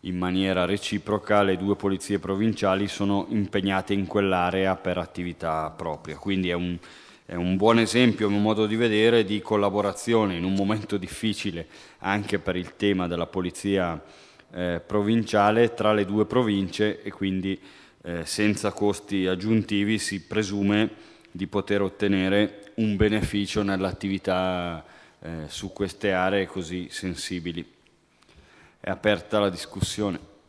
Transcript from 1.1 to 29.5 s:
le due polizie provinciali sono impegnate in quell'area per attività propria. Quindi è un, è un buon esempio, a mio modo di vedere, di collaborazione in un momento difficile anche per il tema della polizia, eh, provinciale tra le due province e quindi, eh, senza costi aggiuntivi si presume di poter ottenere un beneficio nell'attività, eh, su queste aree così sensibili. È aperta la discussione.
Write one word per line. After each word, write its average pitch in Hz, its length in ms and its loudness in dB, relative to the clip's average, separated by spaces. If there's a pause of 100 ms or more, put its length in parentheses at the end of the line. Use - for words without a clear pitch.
le 98 140 4
due 98 180 0
polizie 98 460 -2
provinciali 98 640 0
sono 101 440 -2
impegnate 98 640 0
in 98 120 0
quell'area 95 720 2
per 90 220 -2
attività 82 720 -6
propria. 78 460 -10
Quindi 95 340 -2
è 87 40 0
un, 87 220 -2 (480)
è - 120 -12
un 90 200 0
buon 110 220 6
esempio, 113 480 4
a 101 40 2
mio 101 100 2
modo 107 260 2
di 107 80 -2
vedere, 113 500 4
di 101 160 -2
collaborazione 101 960 0
in 85 60 -4
un 95 120 0
momento 101 420 -2
difficile 92 720 -6 (300)
anche 101 420 -2
per 90 160 -2
il 90 180 -6
tema 95 320 2
della 85 200 -2
polizia, 90 760 -2 (500)
eh, 87 320 -4
provinciale 107 880 4
tra 107 200 2
le 104 120 4
due 101 220 2
province 104 720 0
e 101 120 -10
quindi, 95 460 -2 (440)
eh, 85 240 -8
senza 107 460 0
costi 98 540 -2
aggiuntivi 101 720 0
si 98 240 -6
presume 104 680 0 (400)
di 90 160 -6
poter 101 340 0
ottenere 101 920 0
un 107 220 0
beneficio 104 680 2
nell'attività, 92 1200 -2 (360)
eh, 80 260 -10
su 90 260 -12
queste 101 400 -2
aree 92 340 2
così 90 440 -8
sensibili. 87 760 -8 (1160)
È - 60 -6
aperta 104 480 0
la 101 100 4
discussione. 95 680 -4 (300)